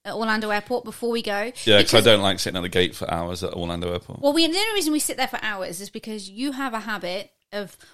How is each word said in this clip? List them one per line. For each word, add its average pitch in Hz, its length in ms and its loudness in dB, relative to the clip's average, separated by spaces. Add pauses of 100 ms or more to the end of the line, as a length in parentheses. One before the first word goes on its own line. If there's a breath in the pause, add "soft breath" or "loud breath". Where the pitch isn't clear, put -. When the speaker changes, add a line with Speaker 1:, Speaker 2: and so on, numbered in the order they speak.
Speaker 1:
at 196 80 -6
Orlando 220 340 0
Airport 208 360 -2
before 226 260 -4
we 233 100 0
go. 214 120 -2 (100)
Speaker 2:
Yeah, 233 80 -6
'cause - 180 -4
I 104 140 10
Speaker 1:
Because 110 240 6
Speaker 2:
don't 107 160 8
like 98 180 2
sitting 90 160 -4
at 90 60 -4
the 90 80 -4
gate 90 260 2
for - 160 -6
hours 87 320 -4
at - 80 -6
Orlando 87 400 -4
Airport. - 300 -8
Speaker 1:
Well, 285 100 2
we, 330 140 4
the 320 120 -2
only 440 160 -2
reason 311 200 0
we 302 40 0
sit - 200 -4
there 254 100 -2
for - 140 -8
hours 190 400 -6
is 202 80 -14
because 214 400 -12
you 254 220 -6
have 262 200 -6
a 220 80 -6
habit 202 500 -6 (220)
of 202 240 -8 (180 soft breath)